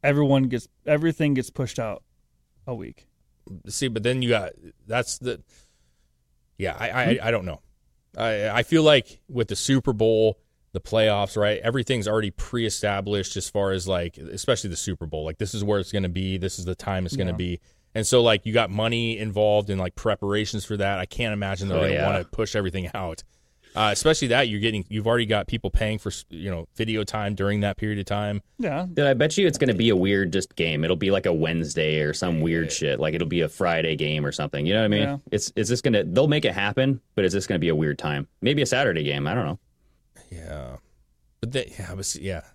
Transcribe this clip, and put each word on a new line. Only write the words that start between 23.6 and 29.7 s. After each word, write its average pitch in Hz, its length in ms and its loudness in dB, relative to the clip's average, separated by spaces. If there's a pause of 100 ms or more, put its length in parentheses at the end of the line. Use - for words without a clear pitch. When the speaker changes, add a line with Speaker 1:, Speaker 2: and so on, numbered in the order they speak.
Speaker 2:
Uh, 107 160 2
especially 147 380 2
that 123 200 2
you're 104 100 -2
getting, 107 300 0
you've 107 180 -4
already 120 180 2
got 104 200 0
people 104 240 -4
paying 107 300 0
for, 101 120 -6 (180)
you 85 200 -8
know, 82 260 -6
video 110 280 -2
time 104 320 -4
during 101 260 0
that 101 160 0
period 107 220 -2
of 95 60 -6
time. 104 360 -2 (160)
Speaker 1:
Yeah. 175 340 -4
Speaker 3:
Dude, 147 140 2
I 139 80 6
bet 143 240 2
you 202 80 4
it's 160 120 2
gonna 127 180 2